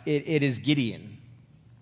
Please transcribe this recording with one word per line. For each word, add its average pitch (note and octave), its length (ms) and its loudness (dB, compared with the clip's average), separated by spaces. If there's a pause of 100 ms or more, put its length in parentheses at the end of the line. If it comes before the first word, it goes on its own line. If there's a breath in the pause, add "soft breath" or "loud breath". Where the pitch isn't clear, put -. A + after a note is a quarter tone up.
it, D3 220 0
it D3+ 160 2
is C3 160 2
Gideon. G#2 600 -2 (640)